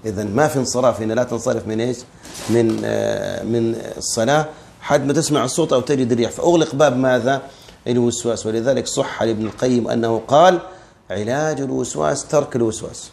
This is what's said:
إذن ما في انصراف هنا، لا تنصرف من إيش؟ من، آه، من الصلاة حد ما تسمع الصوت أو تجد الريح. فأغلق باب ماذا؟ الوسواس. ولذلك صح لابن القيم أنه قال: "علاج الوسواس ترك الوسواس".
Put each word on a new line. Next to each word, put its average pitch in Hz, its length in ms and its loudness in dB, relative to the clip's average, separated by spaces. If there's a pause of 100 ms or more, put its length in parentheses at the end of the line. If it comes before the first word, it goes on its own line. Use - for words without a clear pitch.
إذن 104 300 -4
ما 147 120 4
في 143 120 0
انصراف 120 420 0
هنا، 110 120 -2
لا 120 100 0
تنصرف 117 440 -4
من 110 140 -4
إيش؟ 120 160 -2 (520)
من، 110 360 4
آه، 107 580 -2
من 113 320 0 (220)
الصلاة 139 480 0 (360)
حد 143 240 2
ما 139 80 0
تسمع 143 320 2
الصوت 156 280 0
أو 127 80 4
تجد 131 300 0
الريح. 117 200 2
فأغلق 165 440 2
باب 139 220 4
ماذا؟ 131 440 2 (460)
الوسواس. 120 580 0
ولذلك 117 420 0
صح - 360 -2
لابن 110 220 0
القيم 120 420 0
أنه 113 400 0
قال: 170 320 6 (500)
"علاج 131 520 -4
الوسواس 135 680 -2
ترك 143 280 0
الوسواس". - 560 -4